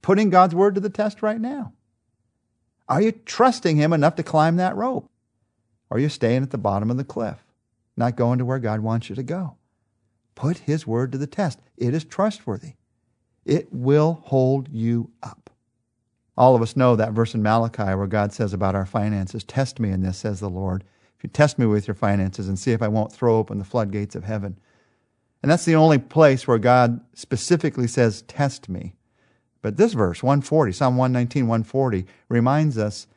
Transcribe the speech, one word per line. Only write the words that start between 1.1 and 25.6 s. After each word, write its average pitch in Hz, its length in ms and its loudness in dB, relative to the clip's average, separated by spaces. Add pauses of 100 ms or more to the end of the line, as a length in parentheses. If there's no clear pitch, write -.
right 220 180 -2
now? 247 320 -8 (1160)
Are 151 100 0
you 220 120 2
trusting 220 680 0
him 156 160 2
enough 156 220 2
to 165 60 -4
climb 160 340 2
that 185 200 -2
rope? 240 320 -6 (800)
Or - 80 -4
are 117 40 0
you 147 100 0
staying 123 320 0
at 143 80 -6
the 127 80 -6
bottom 101 320 -2
of 123 80 -4
the 139 60 -8
cliff, - 380 -8 (540)
not 117 200 -2
going 123 220 0
to 123 60 -2
where 131 140 -4
God 110 220 -4
wants 113 280 -4
you 101 80 -12
to 131 60 -6
go? 160 340 -8 (800)
Put 156 240 -4
his 151 280 -6
word 120 260 -2
to 135 40 -6
the 143 100 -6
test. 165 320 -4 (200)
It 123 160 -2
is 160 100 -4
trustworthy. 165 680 -6 (680)
It - 280 -2
will 151 540 2
hold 131 440 0
you 117 400 -2 (100)
up. - 300 -18 (840)
All 127 180 6
of 117 80 4
us 113 140 -4
know 127 180 4
that 110 160 0
verse 110 240 -2
in 110 80 -2
Malachi 110 540 0
where 98 100 -4
God 101 260 -2
says 104 200 -4
about 95 240 -2
our 95 100 -2
finances, 104 560 -4
"Test - 380 -6
me 107 100 -2
in 92 100 -2
this," 95 180 -4
says 104 200 -6
the 101 100 -6
Lord. 92 360 -6 (340)
"If - 60 -14
you - 40 -12
test - 300 2
me 120 80 2
with 104 220 2
your 101 80 -6
finances 98 500 -2
and 95 100 -4
see 95 140 -2
if 113 100 0
I 113 60 0
won't 107 260 -2
throw 117 260 0
open 107 200 -4
the 98 60 -10
floodgates 104 500 -6
of 98 80 -10
heaven." 98 380 -8 (840)
And 135 80 2
that's 165 140 2